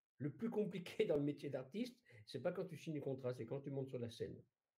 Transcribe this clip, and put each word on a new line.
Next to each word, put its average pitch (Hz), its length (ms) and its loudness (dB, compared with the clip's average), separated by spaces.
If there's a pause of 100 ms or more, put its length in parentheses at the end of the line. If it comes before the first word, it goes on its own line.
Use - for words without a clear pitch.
(180)
le 139 180 -2
plus 226 140 0
compliqué 202 560 2
<laughs> - 0 -
dans 151 120 6
le 143 60 6
métier 143 260 2
d'artiste, 190 500 -2 (260)
c'est 127 160 -4
pas 180 100 4
quand 180 140 0
tu 165 120 -6
signes 160 180 -4
les 143 60 0
contrats, 131 320 0
c'est 120 120 -4
quand 139 160 -2
tu 147 80 -6
montes 135 200 -2
sur 127 100 -2
la 117 100 -2
scène. 90 320 -4 (360)